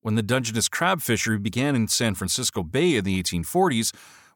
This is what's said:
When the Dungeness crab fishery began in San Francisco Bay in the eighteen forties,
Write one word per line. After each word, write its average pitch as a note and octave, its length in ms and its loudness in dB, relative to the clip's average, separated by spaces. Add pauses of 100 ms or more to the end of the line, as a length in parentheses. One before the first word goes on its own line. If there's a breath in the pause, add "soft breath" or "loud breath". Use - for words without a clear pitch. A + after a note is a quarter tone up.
When A2 140 -2
the A2+ 80 2
Dungeness A2+ 480 0
crab F3 320 0
fishery A2 360 0
began B2 380 0
in A2 100 2
San A2 280 0
Francisco G2 480 -2
Bay C3+ 340 2
in G2+ 80 0
the F#2+ 140 0
eighteen F2 260 -2
forties, D3+ 480 0 (440 loud breath)